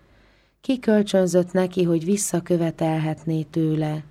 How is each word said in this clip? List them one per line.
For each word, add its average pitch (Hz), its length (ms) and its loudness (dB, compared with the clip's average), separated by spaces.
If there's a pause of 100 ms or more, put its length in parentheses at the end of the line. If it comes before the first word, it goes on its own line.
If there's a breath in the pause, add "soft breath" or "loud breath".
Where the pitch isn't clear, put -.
(600 soft breath)
Ki 262 180 -2
kölcsönzött 190 720 2
neki, 185 320 0
hogy 165 220 0
visszakövetelhetné 160 1400 -2
tőle? 156 680 -2